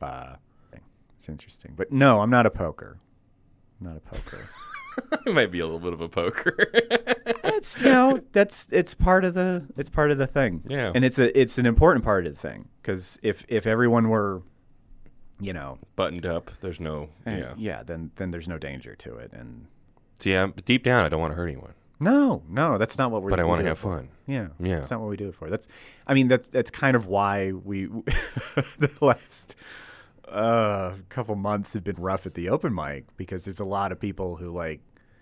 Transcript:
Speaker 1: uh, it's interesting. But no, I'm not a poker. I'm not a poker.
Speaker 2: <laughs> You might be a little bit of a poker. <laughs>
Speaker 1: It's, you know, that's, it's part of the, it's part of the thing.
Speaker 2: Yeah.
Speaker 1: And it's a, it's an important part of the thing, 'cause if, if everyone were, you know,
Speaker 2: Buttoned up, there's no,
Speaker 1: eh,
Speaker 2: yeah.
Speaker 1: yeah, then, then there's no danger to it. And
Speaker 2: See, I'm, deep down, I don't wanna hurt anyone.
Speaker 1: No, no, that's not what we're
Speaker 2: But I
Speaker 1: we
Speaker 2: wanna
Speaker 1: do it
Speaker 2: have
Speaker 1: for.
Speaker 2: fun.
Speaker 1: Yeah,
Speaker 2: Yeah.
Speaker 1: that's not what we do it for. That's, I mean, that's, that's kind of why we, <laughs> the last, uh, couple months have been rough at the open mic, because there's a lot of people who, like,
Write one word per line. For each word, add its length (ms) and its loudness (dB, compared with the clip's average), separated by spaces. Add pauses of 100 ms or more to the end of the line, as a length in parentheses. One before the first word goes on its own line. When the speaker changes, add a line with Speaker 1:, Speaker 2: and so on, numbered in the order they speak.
Speaker 1:
uh, 340 -12 (840)
it's 120 -20
interesting. 460 -18
But 160 -6
no, 300 8
I'm 80 4
not 160 8
a 40 6
poker. 480 -8 (840)
I'm 80 -14
not 100 -14
a 40 -20
poker. 520 -14
Speaker 2:
<laughs> 60 -20 (680)
You 60 0
might 180 4
be 100 -4
a 60 0
little 140 -4
bit 140 -4
of 80 -8
a 80 -6
poker. 480 -2 (160)
<laughs> 0 - (680)
Speaker 1:
It's, 360 -4
you 100 2
know, 320 6 (100)
that's, 400 2
it's 220 2
part 320 4
of 80 0
the, 300 0 (140)
it's 120 -8
part 220 2
of 60 0
the 100 0
thing. 400 0
Speaker 2:
Yeah. 280 -4
Speaker 1:
And 100 4
it's 140 2
a, 200 4
it's 180 2
an 80 2
important 400 6
part 200 2
of 100 -6
the 40 -20
thing, 280 -12 (160)
'cause 380 -6
if, 280 -2
if 180 0
everyone 420 4
were, 340 0 (960)
you 140 -8
know, 240 -12 (200)
Speaker 2:
Buttoned 280 -2
up, 260 -6 (100)
there's 180 -10
no, 300 -8 (160)
Speaker 1:
eh, 120 -6
Speaker 2:
yeah. 200 -8
Speaker 1:
yeah, 260 -8
then, 320 -10
then 160 -6
there's 160 -10
no 100 -8
danger 380 -12
to 220 -16
it. 160 -16
And 340 -18 (520)
Speaker 2:
See, 140 0
I'm, 200 2 (120)
deep 180 2
down, 220 4
I 40 0
don't 120 -2
wanna 140 -2
hurt 120 -4
anyone. 260 -12 (260)
Speaker 1:
No, 480 2
no, 300 0
that's 200 -2
not 140 0
what 120 -2
we're 60 -2
Speaker 2:
But 100 4
I 40 4
Speaker 1:
we 60 2
Speaker 2:
wanna 140 2
Speaker 1:
do 40 0
it 20 0
Speaker 2:
have 100 -4
Speaker 1:
for. 180 -4
Speaker 2:
fun. 120 -12 (160)
Speaker 1:
Yeah, 220 -6 (120)
Speaker 2:
Yeah. 180 -2
Speaker 1:
that's 140 -6
not 100 -6
what 80 -6
we 80 -6
do 120 -6
it 60 -12
for. 140 -12
That's, 180 -6 (400)
I 60 2
mean, 160 6
that's, 200 2
that's 220 -2
kind 240 0
of 120 0
why 440 2
we, 340 -6
<laughs> 920 -4
the 140 0 (100)
last, 540 0 (720)
uh, 680 0 (160)
couple 260 -4
months 380 -2
have 100 -4
been 140 -6
rough 280 -2
at 100 -10
the 140 -4
open 240 0
mic, 320 -6 (120)
because 280 -10
there's 140 -12
a 60 -6
lot 260 -2
of 80 -10
people 380 -6
who, 140 -10
like, 300 -8 (400)